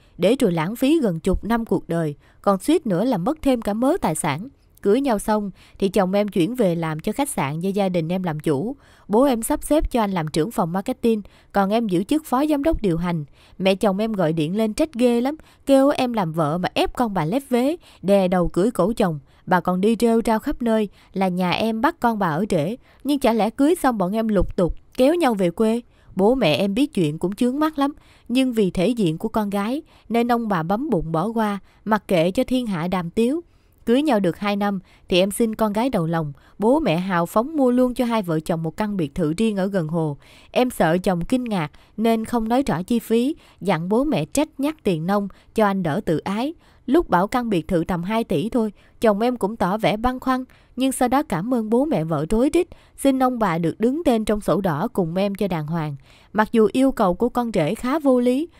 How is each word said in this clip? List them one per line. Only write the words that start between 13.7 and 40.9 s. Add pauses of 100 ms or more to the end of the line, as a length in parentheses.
chồng
em
gọi
điện
lên
trách
ghê
lắm, (300)
kêu
em
làm
vợ
mà
ép
con
bà
lép
vế, (260)
đè
đầu
cưới
cổ
chồng. (260)
Bà
còn
đi
rêu
rao
khắp
nơi (240)
là
nhà
em
bắt
con
bà
ở
trễ, (280)
nhưng
chả
lẽ
cưới
xong
bọn
em
lục
tục (220)
kéo
nhau
về
quê. (340)
Bố
mẹ
em
biết
chuyện
cũng
chướng
mắt
lắm, (340)
nhưng
vì
thể
diện
của
con
gái (280)
nên
ông
bà
bấm
bụng
bỏ
qua, (260)
mặc
kệ
cho
thiên
hạ
đàm
tiếu. (440)
Cưới
nhau
được
hai
năm (300)
thì
em
sinh
con
gái
đầu
lòng, (260)
bố
mẹ
hào
phóng
mua
luôn
cho
hai
vợ
chồng
một
căn
biệt
thự
riêng
ở
gần
hồ. (340)
Em
sợ